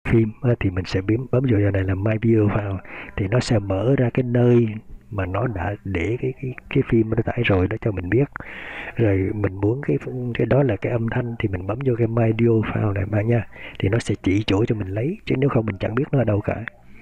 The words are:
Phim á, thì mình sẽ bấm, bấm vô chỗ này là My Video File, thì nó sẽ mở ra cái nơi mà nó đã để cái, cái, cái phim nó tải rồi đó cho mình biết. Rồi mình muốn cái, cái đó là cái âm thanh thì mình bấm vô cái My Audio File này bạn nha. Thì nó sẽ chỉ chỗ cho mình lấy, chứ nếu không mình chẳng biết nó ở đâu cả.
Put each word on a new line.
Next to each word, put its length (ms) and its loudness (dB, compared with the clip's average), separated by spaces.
Phim 220 4
á, 180 2
thì 100 0
mình 160 -4
sẽ 160 -4
bấm, 300 0
bấm 120 2
vô 180 4
chỗ 100 2
này 120 0
là 120 0
My 260 0
Video 260 4
File, 300 -2
thì 120 -2
nó 120 0
sẽ 200 2
mở 380 0
ra 160 2
cái 100 0
nơi 440 4
mà 160 -4
nó 220 -2
đã 360 -4
để 380 -2
cái, 200 -2
cái, 140 -8
cái 200 2
phim 200 4
nó 60 -2
tải 200 -2
rồi 220 2
đó 140 -4
cho 100 -2
mình 180 -4
biết. 160 4
Rồi 380 2
mình 220 -2
muốn 260 0
cái, 160 0
cái 120 0
đó 180 4
là 120 2
cái 160 -4
âm 180 -2
thanh 300 -4
thì 100 0
mình 180 -6
bấm 180 -4
vô 120 2
cái 100 2
My 160 2
Audio 240 2
File 460 2
này 120 -2
bạn 220 0
nha. 200 2
Thì 100 2
nó 100 0
sẽ 240 -2
chỉ 240 2
chỗ 180 2
cho 100 0
mình 120 -6
lấy, 380 -2
chứ 120 0
nếu 120 2
không 160 2
mình 140 -4
chẳng 160 -2
biết 160 0
nó 80 4
ở 40 4
đâu 180 2
cả. 220 -4